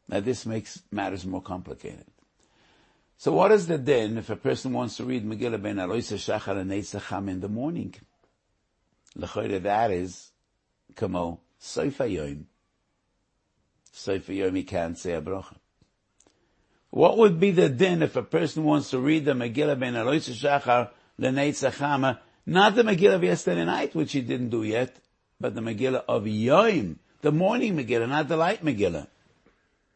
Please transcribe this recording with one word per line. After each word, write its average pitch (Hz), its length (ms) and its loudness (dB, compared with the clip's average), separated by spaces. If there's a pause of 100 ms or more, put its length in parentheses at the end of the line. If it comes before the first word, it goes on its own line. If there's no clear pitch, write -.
Now 101 120 -4
this 113 260 -4
makes 113 460 -8
matters 95 340 -6
more 92 160 -6
complicated. - 640 -12 (1120)
So - 160 0
what 180 180 6
is 190 160 4
the 165 100 0
din 120 400 2
if 110 120 -8
a 104 80 -4
person 131 340 -2
wants 120 260 -4
to - 60 -8
read 123 220 -4
Megillah 110 360 -4
Bein 101 160 -4
Alois 98 360 -4
Shachar 101 440 -4
and 95 140 -4
Eitz 98 200 -6
Chacham 98 360 -8
in 92 140 -6
the 101 80 -6
morning? 127 440 -6 (1200)
L'chayre, 101 460 -4
that 104 300 0
is, 90 400 -6 (640)
Kamo 87 460 -4 (160)
Sof - 400 -6
Hayoim. 78 480 -4 (1500)
Sof 98 360 -6
Hayoim, 95 280 -2
he 92 80 -2
can't 85 340 -4
say 87 160 -6
a 80 80 -4
bracha. 92 360 -10 (1300)
What 180 260 6
would 190 240 8
be 196 100 6
the 170 160 6
din 165 340 2
if - 140 0
a 123 80 -2
person 160 400 -2
wants 151 280 2
to 127 80 0
read 147 260 2
the 143 80 2
Megillah 127 440 0
Bein 123 180 -4
Alois 127 340 0
Shachar 123 600 2 (260)
L'Neitz 139 420 0
Chacham, 135 580 0 (280)
not 190 300 6
the 240 80 6
Megillah 196 320 4
of 175 100 2
yesterday 175 400 0
night, - 280 -2
which 160 200 -2
he 139 80 0
didn't 123 280 -4
do 113 140 -2
yet, 113 320 -2 (460)
but 123 140 -4
the 117 60 -6
Megillah 117 460 -2
of 117 160 0
Yoim, 117 720 4 (260)
the 147 120 2
morning 208 420 2
Megillah, 117 320 0
not 143 220 -2
the 160 80 0
light 180 260 0
Megillah? 98 440 0 (880)